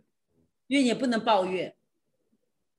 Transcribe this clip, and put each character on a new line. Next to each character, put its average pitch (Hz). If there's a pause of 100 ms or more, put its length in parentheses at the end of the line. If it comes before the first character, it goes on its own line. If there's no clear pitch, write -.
(680)
因 262
为 285
也 240
不 -
能 226
抱 202
怨。 185 (1040)